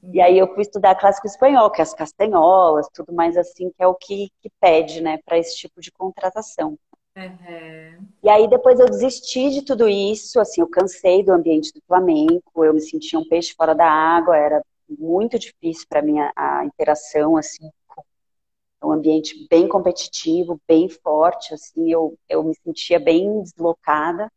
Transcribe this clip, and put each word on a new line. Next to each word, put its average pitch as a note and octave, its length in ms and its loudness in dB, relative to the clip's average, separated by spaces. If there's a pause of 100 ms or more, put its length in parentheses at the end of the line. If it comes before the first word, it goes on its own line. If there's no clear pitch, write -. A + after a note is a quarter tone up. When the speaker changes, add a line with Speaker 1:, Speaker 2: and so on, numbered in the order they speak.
(120)
Speaker 1:
E F3+ 100 2
aí F3+ 160 6
eu F#3+ 160 2
fui G3+ 80 -6
estudar G3+ 320 0
clássico G3 320 0
espanhol, B3 460 2
que - 100 -4
é - 20 2
as - 120 -8
castanholas, E3+ 960 2
tudo E3+ 180 -16
mais E3+ 240 -2
assim, F3 360 -6
que - 100 -10
é F#3 60 2
o F#3 80 2
que, G3 340 -12 (100)
que - 200 -20
pede, D#3+ 420 2
né, D#3+ 240 -6
pra E3+ 140 -2
esse E3 180 -10
tipo - 240 -20
de - 100 -20
contratação. F#3+ 880 -10 (380)
Speaker 2:
Uhum. E3+ 920 -20 (140)
Speaker 1:
E G#3 80 4
aí G#3+ 180 8
depois B3 320 4
eu B3 60 10
desisti B3+ 640 -2
de C#4 140 -4
tudo A#3 260 0
isso, G3+ 500 -2
assim, G#3+ 220 -2
eu - 60 0
cansei F#3+ 560 0
do F#3+ 80 2
ambiente D#3+ 420 0
do - 140 -20
flamenco, E3+ 760 0
eu D#3 100 4
me D#3 80 0
sentia D#3 360 -8
um D#3+ 100 -6
peixe E3+ 280 -4
fora D#3+ 180 0
da D#3+ 160 2
água, D#3+ 480 2
era D3 260 0 (240)
muito A3+ 520 -4
difícil - 500 -12
pra D3 140 -2
mim D3+ 160 0
a, C#3+ 160 -4
a C#3+ 300 -4
interação, D3+ 720 -2
assim, D#3 320 -8 (200)
com - 160 -20 (840)
um - 20 0
ambiente D#3 580 -2
bem E3+ 180 4
competitivo, F3 1000 -4
bem E3 220 4
forte, D#3+ 640 -2
assim, E3 380 -6
eu, D#3+ 240 -2 (140)
eu D#3 140 -4
me D#3+ 100 -4 (100)
sentia E3+ 360 -4
bem F3+ 420 0
deslocada. E3+ 960 -6